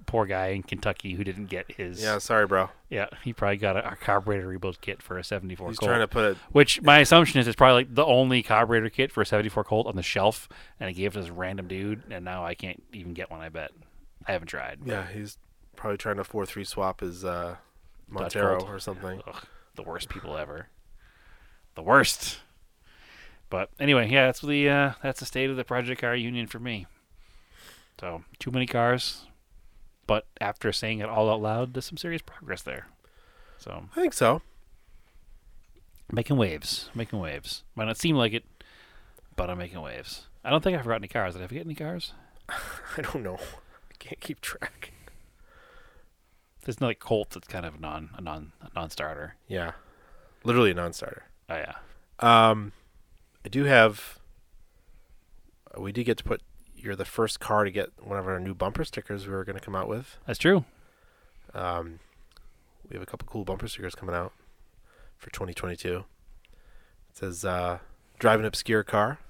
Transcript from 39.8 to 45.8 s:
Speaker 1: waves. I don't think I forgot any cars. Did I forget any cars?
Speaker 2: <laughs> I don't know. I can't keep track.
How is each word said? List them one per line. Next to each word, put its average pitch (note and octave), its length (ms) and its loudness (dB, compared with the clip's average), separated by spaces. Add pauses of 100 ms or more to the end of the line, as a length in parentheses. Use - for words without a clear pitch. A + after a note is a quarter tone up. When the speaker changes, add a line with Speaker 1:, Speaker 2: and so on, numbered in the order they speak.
Speaker 1:
waves. - 440 -14 (180)
I - 60 -6
don't D#3 140 2
think F#3 160 2
I - 20 -8
forgot A#2 140 -2
any G2+ 140 -8
cars. F#2+ 260 -4
Did F#2 80 -10
I F2+ 40 -10
forget C#3 180 -10
any D#3 100 -10
cars? E3 380 -10 (160)
Speaker 2:
<laughs> - 200 -20
I - 540 -10
don't - 180 -6
know. F#2 160 -8
I - 600 -18
can't - 200 -16
keep - 220 -12
track. - 520 -10 (1700)